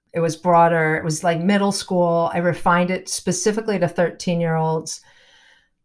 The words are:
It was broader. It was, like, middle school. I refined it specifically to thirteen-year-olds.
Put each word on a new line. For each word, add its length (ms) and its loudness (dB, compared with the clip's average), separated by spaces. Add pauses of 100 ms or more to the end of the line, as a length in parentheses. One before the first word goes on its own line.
(120)
It 60 -4
was 180 -2
broader. 600 4
It 80 -6
was, 180 -4
like, 180 0
middle 300 2
school. 640 0
I 40 -2
refined 520 0
it 180 -6
specifically 720 -2
to 80 2
thirteen-year-olds. 1160 -2 (840)